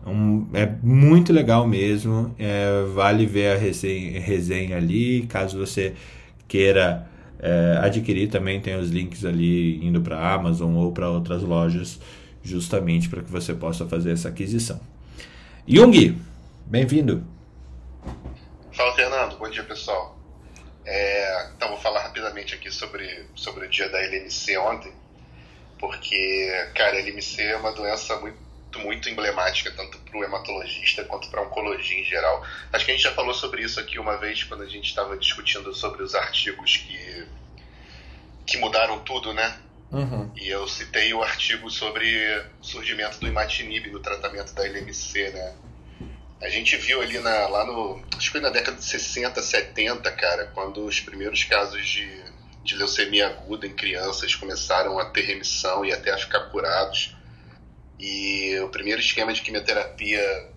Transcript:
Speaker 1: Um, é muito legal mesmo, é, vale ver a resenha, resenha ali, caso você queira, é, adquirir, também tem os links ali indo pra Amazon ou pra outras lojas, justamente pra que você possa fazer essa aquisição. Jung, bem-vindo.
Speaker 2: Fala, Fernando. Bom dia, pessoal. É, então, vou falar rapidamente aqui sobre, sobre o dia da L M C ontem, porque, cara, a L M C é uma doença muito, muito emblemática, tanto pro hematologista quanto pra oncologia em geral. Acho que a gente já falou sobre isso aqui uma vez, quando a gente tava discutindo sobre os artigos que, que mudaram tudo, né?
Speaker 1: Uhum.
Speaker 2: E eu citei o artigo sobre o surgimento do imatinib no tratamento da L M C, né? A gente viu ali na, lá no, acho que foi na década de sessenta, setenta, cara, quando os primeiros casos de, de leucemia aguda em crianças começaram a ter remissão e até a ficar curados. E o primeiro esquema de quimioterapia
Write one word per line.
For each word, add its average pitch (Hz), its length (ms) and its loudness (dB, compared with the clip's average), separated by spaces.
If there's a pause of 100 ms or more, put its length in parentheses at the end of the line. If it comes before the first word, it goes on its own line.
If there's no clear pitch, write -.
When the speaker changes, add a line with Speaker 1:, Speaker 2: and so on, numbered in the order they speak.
Speaker 1:
Um, 107 480 2
é 107 140 4 (160)
muito 147 500 10
legal 120 340 8
mesmo, 110 720 2
é, 101 540 2
vale 104 320 6
ver 101 300 4
a 98 40 2
resenha, 95 640 0
resenha 92 560 0
ali, 113 520 2
caso 95 280 -2
você 95 380 -2 (540)
queira, 95 600 6 (300)
é, 85 420 6
adquirir, 104 480 2
também 95 320 0
tem 95 140 -4
os 90 160 -2
links 90 340 -2
ali 85 600 2
indo 85 140 4
pra 82 340 0
Amazon 85 400 2
ou 87 160 2
pra 87 180 -2
outras 85 340 0
lojas, 85 580 0 (420)
justamente 87 680 0
pra 87 140 -6
que 85 80 -12
você 87 240 -4
possa 85 320 -4
fazer 85 240 0
essa 85 180 0
aquisição. 101 520 -4 (880)
Jung, 175 520 12 (460)
bem-vindo. 131 580 4 (1500)
Speaker 2:
Fala, 123 220 2
Fernando. 127 440 0
Bom 110 100 -8
dia, 107 140 -8
pessoal. 98 560 -6 (680)
É, 98 720 -2
então, 117 120 -4
vou 104 100 -6
falar 104 240 0
rapidamente 101 540 -8
aqui 98 160 -12
sobre, 95 520 -10 (120)
sobre 95 300 -10
o 92 40 -8
dia 95 180 0
da 95 140 -2
L 95 140 -4
M 95 160 -8
C 98 260 -2
ontem, 107 320 -2 (880)
porque, 95 720 -2 (240)
cara, 101 220 4
a - 20 0
L 98 120 -4
M 101 120 -10
C - 220 -8
é 110 120 0
uma 110 140 -2
doença 107 480 -4
muito, 104 180 -12 (440)
muito 110 280 -6
emblemática, 101 680 -2
tanto 95 220 -12
pro 104 260 -8
hematologista 98 800 -4
quanto - 260 -10
pra 104 120 -4
oncologia 101 580 -4
em 95 40 -6
geral. 82 380 0 (300)
Acho - 120 0
que - 60 -2
a 127 40 2
gente - 100 4
já 131 80 2
falou 127 200 -2
sobre 123 300 -4
isso 110 160 -4
aqui 113 220 -8
uma 107 160 -2
vez, 107 260 -4
quando 101 220 -10
a 98 40 -16
gente 101 240 -6
tava 98 240 -4
discutindo - 560 -2
sobre - 300 -6
os - 140 -4
artigos - 640 0
que, 90 460 -12 (1200)
que - 140 -2
mudaram 110 400 0
tudo, 113 340 -6
né? 110 220 -2 (380)
Speaker 1:
Uhum. 123 420 -4
Speaker 2:
E 95 140 -10
eu 98 180 -4
citei 110 480 0
o 113 80 0
artigo 113 480 -2
sobre 110 380 -2 (520)
o - 40 -20
surgimento 107 560 -6
do 113 80 -4
imatinib 110 640 -4
no 101 80 -12
tratamento 101 520 -8
da 98 140 -4
L 98 120 -8
M - 140 -12
C, 98 380 -6
né? 92 220 -10 (880)
A 95 60 -6
gente 110 280 0
viu 131 240 0
ali 117 200 -4
na, 110 260 2
lá 101 180 0
no, 113 380 -6 (140)
acho - 100 -4
que - 60 -2
foi 151 80 -2
na 139 100 0
década 120 260 -2
de - 80 -14
sessenta, 123 560 -6
setenta, 113 720 -2
cara, - 420 -2
quando 98 320 -8
os 101 140 -2
primeiros 101 460 -4
casos 101 420 -2
de, - 220 -4 (560)
de - 100 -2
leucemia 101 540 0
aguda 101 360 -10
em 98 80 -10
crianças 95 600 -2
começaram 95 640 0
a - 60 0
ter - 160 -2
remissão 98 640 -2
e 95 80 -2
até - 180 -4
a 98 80 0
ficar - 320 -4
curados. - 640 -2 (840)
E 98 580 -4
o 95 120 -4
primeiro 104 300 -4
esquema 110 320 0
de 104 80 -2
quimioterapia 104 800 -2 (360)